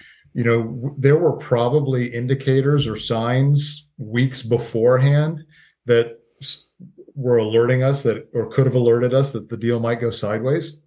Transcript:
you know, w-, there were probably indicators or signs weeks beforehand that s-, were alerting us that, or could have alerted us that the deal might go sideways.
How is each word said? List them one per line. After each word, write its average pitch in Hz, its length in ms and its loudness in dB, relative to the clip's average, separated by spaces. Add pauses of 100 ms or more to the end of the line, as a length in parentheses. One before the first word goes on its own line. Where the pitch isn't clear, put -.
(340)
you 123 100 -2
know, 117 200 2
w-, 131 340 -8
there 139 200 4
were 165 200 2
probably 123 760 0
indicators 131 760 0
or 107 100 -6
signs 131 880 0 (140)
weeks 120 440 -2
beforehand 131 1000 2 (440)
that 117 320 2 (220)
s-, - 260 -12 (480)
were 123 220 2
alerting 117 440 2
us 139 220 0
that, 113 300 -2
or 113 120 -2
could 135 220 0
have 123 80 0
alerted 120 360 4
us 135 200 0
that 107 180 -8
the 113 80 -10
deal 117 220 -2
might 117 200 -2
go 117 120 -4
sideways. 113 760 -4